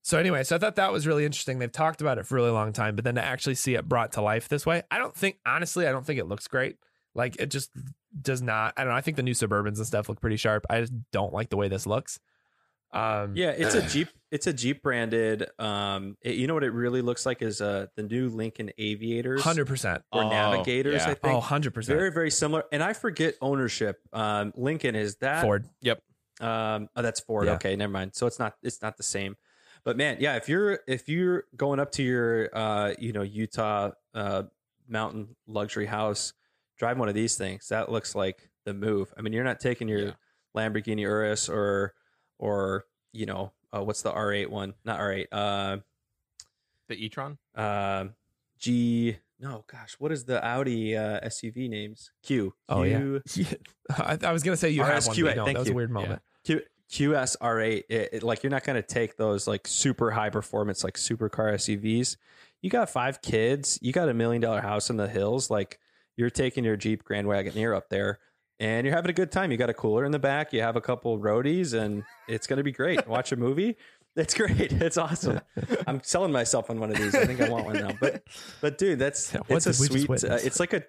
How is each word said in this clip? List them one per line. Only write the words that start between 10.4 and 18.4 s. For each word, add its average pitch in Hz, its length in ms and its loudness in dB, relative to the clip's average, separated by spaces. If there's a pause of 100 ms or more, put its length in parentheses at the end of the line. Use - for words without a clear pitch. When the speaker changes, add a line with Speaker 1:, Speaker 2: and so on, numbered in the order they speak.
Speaker 1:
I 117 100 2
just 117 140 -2 (180)
don't 98 220 0
like 110 160 -2
the 98 80 0
way 202 100 2
this 95 180 -2
looks. 110 340 -2 (760)
Um, 104 420 0
Speaker 2:
Yeah, 175 140 2
it's 190 260 2
a 214 60 4
Speaker 1:
<clears throat> - 80 -4
Speaker 2:
Jeep. 165 180 0 (240)
It's 151 160 -2
a 170 60 0
Jeep 143 280 -2
branded. 113 640 0 (140)
Um, 101 600 -2
it, 123 140 -4
you 127 120 0
know 160 60 0
what 151 100 0
it 123 80 0
really 120 300 0
looks 120 240 -2
like 127 160 -2
is, 110 180 -4
uh, 101 280 -2 (100)
the 107 60 -6
new 120 260 0
Lincoln 110 480 -6